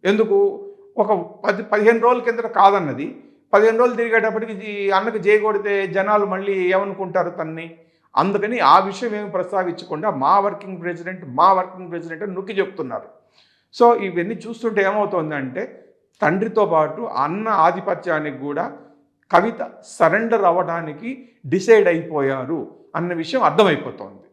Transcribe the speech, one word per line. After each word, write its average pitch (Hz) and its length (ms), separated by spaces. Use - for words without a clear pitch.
ఎందుకు? 202 580
ఒక 196 480
పది, 208 160
పదిహేను 214 360
రోజుల 240 240
కిందట 226 240
కాదన్నది, 180 760
పదిహేను 226 260
రోజులు 240 180
తిరిగేటప్పటికి 220 560
ఈ 202 380
అన్నకు 214 280
జై 202 200
కొడితే 202 480
జనాలు 196 400
మళ్ళీ 190 480
ఏమనుకుంటారు 185 560
తన్ని? 165 460
అందుకని 202 420
ఆ 160 200
విషయం 202 360
ఏమి 208 160
ప్రస్తావించకుండా 180 800
మా 151 300
వర్కింగ్ 196 400
ప్రెసిడెంట్, 175 460
మా 151 260
వర్కింగ్ 185 380
ప్రెసిడెంట్ 165 320
అని 196 120
నొక్కి 190 180
చెప్తున్నారు. 175 560
So 240 140
ఇవన్నీ 185 380
చూస్తుంటే 220 480
ఏమవుతోందంటే 185 1080
తండ్రితో 202 440
పాటు 156 360
అన్న 160 460
ఆధిపత్యానికి 175 920
కూడా 143 380
కవిత 196 380
సరెండర్ 214 600
అవ్వడానికి 170 840
డిసైడ్ 190 420
అయిపోయారు 147 840
అన్న 175 180
విషయం 165 280
అర్థమైపోతోంది. 143 920